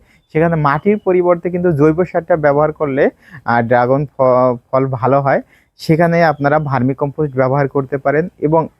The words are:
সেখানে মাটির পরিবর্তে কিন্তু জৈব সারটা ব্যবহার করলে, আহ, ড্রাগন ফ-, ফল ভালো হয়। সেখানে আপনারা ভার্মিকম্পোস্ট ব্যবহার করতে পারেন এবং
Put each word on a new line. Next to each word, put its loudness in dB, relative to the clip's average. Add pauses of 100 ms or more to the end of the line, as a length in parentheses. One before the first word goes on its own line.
(320)
সেখানে 0
মাটির 0
পরিবর্তে 0
কিন্তু 0
জৈব 2
সারটা -2
ব্যবহার 0
করলে, -2 (340)
আহ, 0
ড্রাগন 0
ফ-, 0 (140)
ফল 0
ভালো 0
হয়। 0 (340)
সেখানে 0
আপনারা 0
ভার্মিকম্পোস্ট -4
ব্যবহার 0
করতে -4
পারেন -2 (100)
এবং 0 (120)